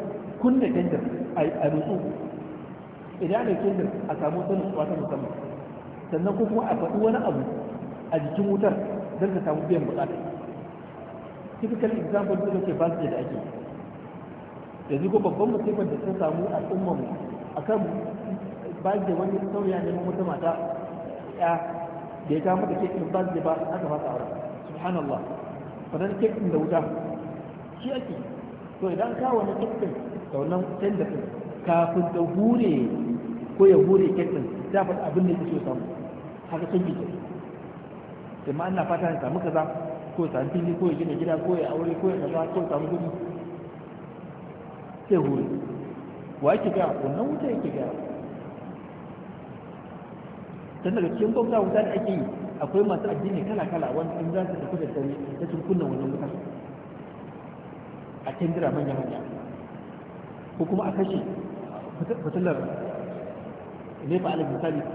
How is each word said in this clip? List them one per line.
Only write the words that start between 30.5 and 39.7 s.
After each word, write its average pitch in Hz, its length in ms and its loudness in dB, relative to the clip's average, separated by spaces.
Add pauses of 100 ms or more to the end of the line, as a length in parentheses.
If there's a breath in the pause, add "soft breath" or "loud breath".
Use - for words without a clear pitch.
candle 202 300 2
din - 180 -2 (380)
kafin 170 480 4
ta 180 100 0
hure 196 540 6 (800)
ko 196 120 8
ya 190 120 12
hure 190 300 10
cake 180 260 4
din, 123 120 0 (220)
ta 196 160 4
faɗi 180 160 0
abin 180 280 4
da 175 40 6
yake 156 160 2
so 156 140 2
samu. 123 220 -2 (640)
Haka 170 200 -2
sun 180 160 4
bi. 165 100 0 (1500)
Amma 151 260 -2
ina 185 180 2
fata 170 280 2
ya - 80 -2
samu 165 180 0
kaza, 160 240 2 (520)